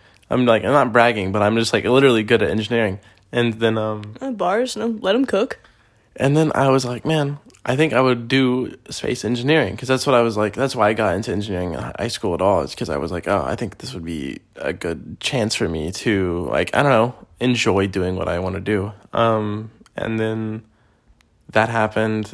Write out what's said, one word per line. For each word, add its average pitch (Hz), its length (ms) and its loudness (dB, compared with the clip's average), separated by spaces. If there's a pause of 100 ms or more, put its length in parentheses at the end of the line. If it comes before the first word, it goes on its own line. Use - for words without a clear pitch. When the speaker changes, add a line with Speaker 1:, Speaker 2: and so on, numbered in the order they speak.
(300)
Speaker 1:
I'm, 123 160 2
like, 113 200 4
I'm 110 80 2
not 131 180 4
bragging, 110 400 4
but 104 100 0
I'm 104 160 4
just, 113 160 0
like, 104 120 0
literally 123 380 6
good 107 180 4
at 82 80 2
engineering. 104 500 0 (320)
And 120 300 0
then, 113 160 2
um, 107 420 -6
Speaker 2:
Uh, 269 120 -6
bars, 208 440 -2
no, 214 120 -4 (120)
let 190 160 2
'em 269 100 2
cook. 214 340 -2 (580)
Speaker 1:
And 139 180 2
then 156 180 4
I 135 160 2
was 131 160 4
like, 123 200 -6
"Man, 147 320 0 (280)
I 127 120 0
think 156 160 2
I 123 80 4
would 120 260 2
do 127 480 2 (140)
space - 340 -4
engineering," 120 540 0
'cause 120 100 -8
that's 131 180 0
what 139 100 4
I 120 60 6
was 113 140 0
like, 107 180 0
that's 127 220 -2
why 107 140 4
I 113 40 2
got 104 220 2
into 104 160 -4
engineering 90 440 -4
in 64 40 -6 (180)
high - 120 -4
school 92 240 -4
at 82 80 -4
all, 95 200 4
is - 140 -8
'cause 78 140 -6
I 73 80 -2
was 80 140 -4
like, 85 180 -4
"Oh, 98 160 2
I 65 100 -2
think 104 220 -8
this 131 160 -14
would 85 100 -10
be 76 360 -8 (180)
a 76 160 -4
good 85 480 -8
chance 117 340 -2
for 95 140 0
me 80 220 -4 (120)
to, 90 480 0
like, 82 240 0
I 127 80 2
don't 143 80 2
know, 120 240 2 (240)
enjoy 110 480 0
doing 92 300 -2
what 85 100 -4
I 87 120 -2
wanna 92 200 -4
do." 101 320 -2 (220)
Um, 110 580 -2 (240)
and 110 240 -4
then 110 440 -4 (880)
that 110 180 2
happened, 107 640 -2